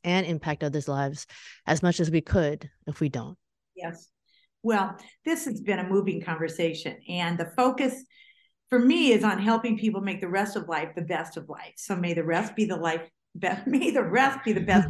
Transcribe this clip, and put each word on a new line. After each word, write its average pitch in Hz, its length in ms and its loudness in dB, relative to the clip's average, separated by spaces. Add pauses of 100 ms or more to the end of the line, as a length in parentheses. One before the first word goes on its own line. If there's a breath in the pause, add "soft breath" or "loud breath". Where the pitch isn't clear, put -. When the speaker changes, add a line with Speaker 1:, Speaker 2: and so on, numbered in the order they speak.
Speaker 1:
and 180 220 2
impact 156 360 -4
others' 147 240 -2
lives 139 400 -2 (400 loud breath)
as 156 160 2
much 175 160 2
as 165 140 0
we 165 80 4
could 151 500 0 (160)
if 151 140 -8
we 156 80 2
don't. 135 280 -8 (380)
Speaker 2:
Yes. 170 340 -12 (540)
Well, 196 340 0 (280 loud breath)
this 320 220 -2
has 220 140 -6
been 190 200 -2
a 180 80 -4
moving 190 340 0
conversation, 160 760 -4 (100)
and 175 280 -2
the 170 100 -4 (100)
focus 262 480 0 (640 soft breath)
for 247 80 4
me 247 340 6
is 214 120 6
on 196 160 2
helping 226 360 2
people 208 240 0
make 196 200 -4
the 190 80 -4
rest 196 280 0
of 170 120 -6
life 160 260 -4
the 170 80 -6
best 160 340 -6
of 160 120 -12
life. - 280 -16
So - 200 -6
may 175 180 -2
the 165 100 0
rest 170 320 0
be 220 80 2
the - 120 -2
life 165 260 -2 (360)
be-, - 100 -2 (100)
<laughs> - 80 -8
may 269 240 2
the 254 140 0
rest 254 400 2
be 220 80 0
the 196 80 0
best 190 300 4